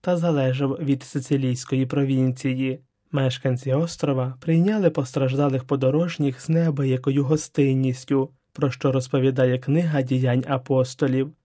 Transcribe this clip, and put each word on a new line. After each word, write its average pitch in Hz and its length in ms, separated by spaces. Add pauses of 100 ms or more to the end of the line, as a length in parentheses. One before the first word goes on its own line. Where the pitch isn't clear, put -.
та 180 160
залежав 139 640
від 139 220
сицилійської 131 800
провінції. 131 920 (320)
Мешканці 131 640
острова 139 640
прийняли 175 500
постраждалих 135 760
подорожніх 139 800
з - 80
неабиякою 139 720
гостинністю, 135 1040 (240)
про 139 180
що 135 200
розповідає 127 680
книга 151 440
"Діянь 127 460
апостолів". 131 840 (140)